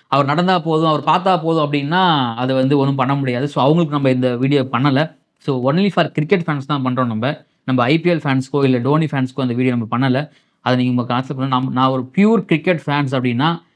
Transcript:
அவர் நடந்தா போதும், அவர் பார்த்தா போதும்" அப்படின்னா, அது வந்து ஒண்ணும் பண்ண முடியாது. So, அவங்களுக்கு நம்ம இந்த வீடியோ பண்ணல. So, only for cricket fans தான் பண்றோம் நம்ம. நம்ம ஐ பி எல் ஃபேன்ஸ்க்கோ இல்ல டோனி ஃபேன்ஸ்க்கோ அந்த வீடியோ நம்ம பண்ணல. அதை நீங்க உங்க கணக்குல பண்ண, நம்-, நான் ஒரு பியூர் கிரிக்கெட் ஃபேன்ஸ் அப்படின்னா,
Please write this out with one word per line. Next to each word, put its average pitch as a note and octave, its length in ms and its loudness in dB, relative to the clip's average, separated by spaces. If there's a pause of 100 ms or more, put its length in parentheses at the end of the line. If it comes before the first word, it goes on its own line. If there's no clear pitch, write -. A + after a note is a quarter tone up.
அவர் C#3 160 2
நடந்தா F3+ 340 2
போதும், D#3+ 300 0
அவர் D3+ 120 2
பார்த்தா F3 420 2
போதும்" D#3+ 300 0
அப்படின்னா, D3 640 0
அது B2+ 200 -2
வந்து C3+ 240 2
ஒண்ணும் C#3 160 2
பண்ண C3+ 200 0
முடியாது. C3 340 -2
So, C#3+ 140 -2
அவங்களுக்கு D#3 320 2
நம்ம C#3 160 2
இந்த B2+ 260 0
வீடியோ C3+ 260 0
பண்ணல. C3 540 0 (220)
So, C3 340 -2
only G3 160 0
for D#3 240 -2
cricket D#3+ 340 0
fans D3 200 -4
தான் C#3 180 -4
பண்றோம் B2+ 220 -2
நம்ம. A#2+ 300 -4 (280)
நம்ம B2+ 180 2
ஐ D3+ 180 4
பி F3 100 0
எல் F3 40 2
ஃபேன்ஸ்க்கோ C#3 500 0
இல்ல B2+ 140 2
டோனி D3 260 0
ஃபேன்ஸ்க்கோ C3+ 360 -4
அந்த B2 140 -2
வீடியோ B2 220 0
நம்ம A#2 220 -4
பண்ணல. C3 300 0 (320)
அதை B2+ 240 0
நீங்க B2 180 0
உங்க A#2+ 120 -4
கணக்குல C3 220 -4
பண்ண, C3 240 -2
நம்-, C3 100 -2
நான் C3 200 0
ஒரு B2+ 260 -4
பியூர் G3+ 280 4
கிரிக்கெட் E3 420 0
ஃபேன்ஸ் C#3+ 240 -2
அப்படின்னா, C3 520 -2 (140)